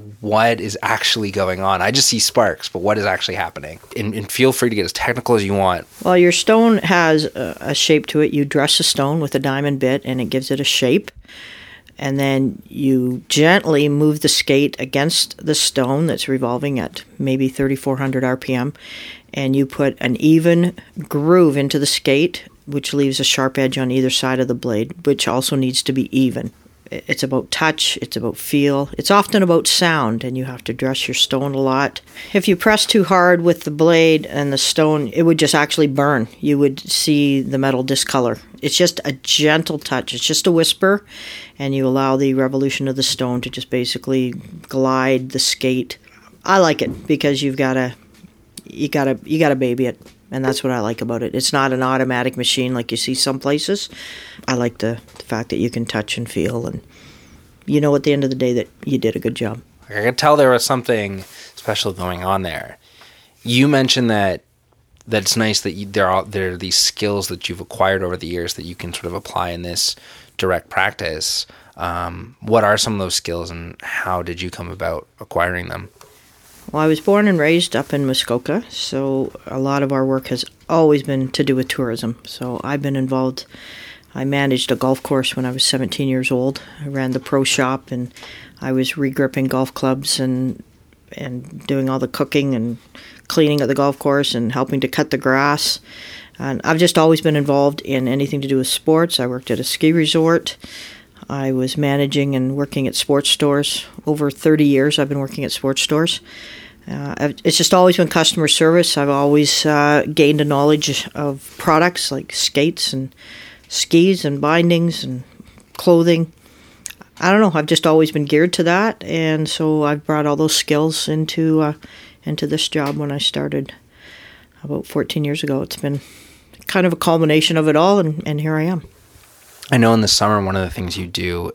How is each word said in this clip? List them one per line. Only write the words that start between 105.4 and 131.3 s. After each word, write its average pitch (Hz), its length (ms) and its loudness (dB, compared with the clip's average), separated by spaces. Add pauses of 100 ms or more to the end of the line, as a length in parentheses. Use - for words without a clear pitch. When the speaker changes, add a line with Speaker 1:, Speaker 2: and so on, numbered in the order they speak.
Speaker 2:
at - 80 -4
sports 135 320 -2
stores. 156 380 0 (640)
Uh, 143 300 -8
I've, 143 260 -2
it's - 140 2
just - 160 2
always 185 240 6
been - 120 2
customer 160 380 2
service. 160 480 4
I've 143 140 2
always, 143 560 2
uh, 147 480 4
gained 151 260 4
a 147 60 2
knowledge 147 680 0
of 143 420 -6
products 170 540 2
like 127 200 -8
skates - 640 -2
and 131 220 -8 (540)
skis 175 540 2
and 143 160 -2
bindings 165 640 2
and 131 200 -8 (500)
clothing. 165 580 4 (880)
I 180 120 4
don't 214 100 6
know. 175 160 4
I've 151 80 2
just 165 220 0
always 156 240 6
been 147 140 -2
geared 156 280 2
to 175 100 0
that, 190 400 0
and 156 460 -2
so 156 320 0
I've 147 240 0
brought 151 220 0
all 147 80 2
those 156 200 2
skills 156 520 0
into, 156 540 0
uh, 151 120 0 (500)
into 156 220 -4
this 151 240 -2
job 147 280 -4
when 147 140 -4
I 143 60 -4
started 143 560 -4 (880)
about 147 220 -6
fourteen - 380 -4
years 143 180 -4
ago. 135 220 -2
It's - 140 -10
been 143 240 -4 (680)
kind 185 180 2
of 175 80 2
a 175 40 -4
culmination 160 600 2
of 156 100 2
it 151 80 4
all, 185 220 4
and, 160 300 0
and 151 120 -4
here 156 180 -2
I 156 60 0
am. 175 240 -2 (840)
Speaker 1:
I 131 60 4
know 113 180 6
in 113 60 4
the 107 60 2
summer, 107 360 2
one 95 120 -2
of 95 60 0
the 90 80 -4
things 90 260 -8
you 92 120 -8
do 87 480 -6